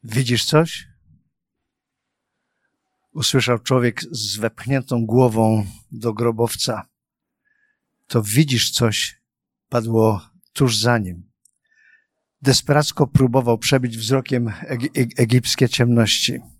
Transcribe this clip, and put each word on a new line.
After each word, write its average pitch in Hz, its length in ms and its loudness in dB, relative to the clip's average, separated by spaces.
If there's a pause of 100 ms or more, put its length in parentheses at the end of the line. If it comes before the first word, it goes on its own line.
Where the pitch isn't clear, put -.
"Widzisz 117 420 -2
coś?" 160 420 0 (2250)
usłyszał 123 460 0
człowiek 123 420 -2 (100)
z 107 260 -8
wepchniętą 120 680 -4
głową 110 600 2 (260)
do 113 220 -4
grobowca. 117 720 -4 (1200)
To 117 160 2
"widzisz 123 480 2
coś" - 500 -2 (480)
padło 113 520 2 (320)
tuż 120 240 2
za 117 200 2
nim. 90 340 -8 (1120)
Desperacko 143 640 2
próbował 120 500 2
przebić 123 400 -2
wzrokiem 123 500 -2
eg-, 123 500 -8
eg-, 120 220 -2
egipskie 123 500 2
ciemności. 117 680 0 (200)